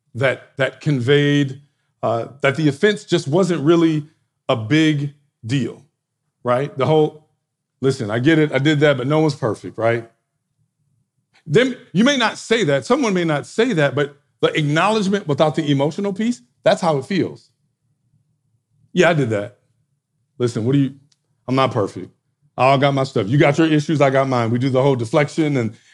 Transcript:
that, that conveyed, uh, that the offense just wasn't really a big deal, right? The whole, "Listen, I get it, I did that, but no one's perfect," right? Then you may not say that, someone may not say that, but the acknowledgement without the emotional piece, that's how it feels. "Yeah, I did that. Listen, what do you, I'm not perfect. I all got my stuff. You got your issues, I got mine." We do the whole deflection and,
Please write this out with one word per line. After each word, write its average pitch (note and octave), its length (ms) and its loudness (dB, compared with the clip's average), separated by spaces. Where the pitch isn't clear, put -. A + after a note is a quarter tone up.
that, B2 440 -4
that C3+ 240 -4
conveyed, C#3+ 760 0
uh, A#2 240 -4
that C#3 140 0
the D#3 120 0
offense G#3 360 0
just E3+ 240 -2
wasn't E3 360 0
really D#3+ 440 2
a C3+ 80 0
big C#3+ 600 0
deal, A#2+ 400 -6
right? C3+ 340 -2
The B2 80 0
whole, D3+ 420 0
"Listen, B2+ 300 -2
I A#2 80 -2
get D#3+ 180 4
it, D3+ 140 2
I C3+ 80 0
did D3 220 2
that, D3+ 140 4
but B2 120 -4
no D#3 140 2
one's D#3 120 0
perfect," G2+ 420 -6
right? A2+ 360 -2
Then A#3+ 300 2
you F#3 100 2
may C#4+ 140 2
not G#3+ 200 -2
say A3+ 260 -2
that, C#3 220 0
someone A#3+ 280 0
may F3 100 0
not D3 220 -2
say A#3+ 280 -2
that, C#3+ 200 0
but C#3+ 240 -4
the D#3+ 60 4
acknowledgement F#3+ 680 0
without D#3 280 0
the D3+ 140 -2
emotional E3 440 -2
piece, A3+ 280 -6
that's F#3+ 180 2
how D#3+ 160 0
it B2+ 80 -8
feels. A2+ 460 -6
"Yeah, E3+ 160 4
I F3+ 40 2
did C3+ 160 0
that. G2+ 300 -6
Listen, A#2 280 -2
what C3+ 80 0
do C#3+ 60 4
you, C3+ 160 -2
I'm C3 80 -4
not C3 160 2
perfect. G2 400 -6
I B2+ 120 2
all C#3 80 4
got C#3 160 2
my C3+ 100 -2
stuff. A2 240 -4
You C3+ 100 0
got C#3+ 200 4
your D#3+ 100 2
issues, D3+ 340 0
I C#3 80 4
got C3+ 180 2
mine." A#2+ 220 0
We A#2+ 100 -2
do C3+ 100 -2
the B2+ 120 2
whole C#3 140 2
deflection D3 640 -2
and, A2 180 -4